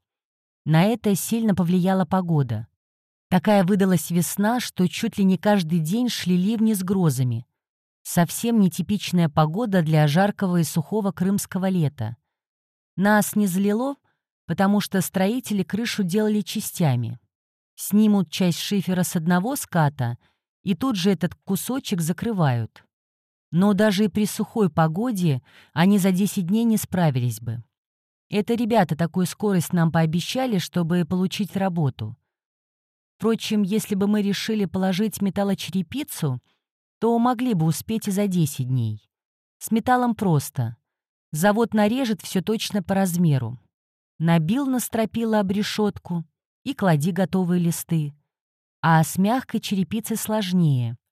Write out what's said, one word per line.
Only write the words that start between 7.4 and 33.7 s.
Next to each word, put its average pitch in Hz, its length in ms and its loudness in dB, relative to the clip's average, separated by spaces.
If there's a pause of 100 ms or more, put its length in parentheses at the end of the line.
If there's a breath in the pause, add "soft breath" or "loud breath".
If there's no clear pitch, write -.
Совсем 226 560 0
нетипичная 180 720 0
погода 175 520 2
для 151 260 4
жаркого 180 500 0
и 170 60 2
сухого 196 480 -2
крымского 190 560 -2
лета. 143 500 -2 (800)
Нас 208 400 2
не 208 120 2
залило, 208 480 0 (500)
потому 196 340 2
что 190 220 -2
строители 202 640 -2
крышу 214 400 -4
делали 214 380 0
частями. 123 800 -2 (540)
Снимут 208 560 2
часть 175 300 0
шифера 185 420 -2
с - 140 -4
одного 180 400 0
ската 139 640 -2 (420)
и 190 140 -2
тут 262 200 -2
же 180 140 0
этот 180 240 0
кусочек 196 680 -4
закрывают. 156 840 -2 (640)
Но 196 220 4
даже 208 320 4
и - 20 0
при 208 200 0
сухой 208 420 -2
погоде 165 720 0 (320 soft breath)
они 190 240 4
за 190 140 2
десять 185 340 0
дней 214 180 0
не 220 140 2
справились 123 640 -2
бы. 113 220 -8 (640)
Это 208 240 0
ребята 220 420 2
такую 170 300 0
скорость 190 480 -2
нам 165 180 2
пообещали, 175 680 0
чтобы 175 460 -2
получить 185 520 -4
работу. 165 580 -2 (1040)
Впрочем, 214 440 0
если 208 340 -2